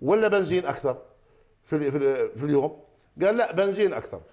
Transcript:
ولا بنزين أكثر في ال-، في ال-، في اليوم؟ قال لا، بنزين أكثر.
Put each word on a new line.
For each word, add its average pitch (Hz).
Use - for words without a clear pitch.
ولا 208
بنزين 180
أكثر 135
في 160
ال-، 147
في 147
ال-، 131
في 135
اليوم؟ 147
قال 208
لا، 233
بنزين 196
أكثر. 107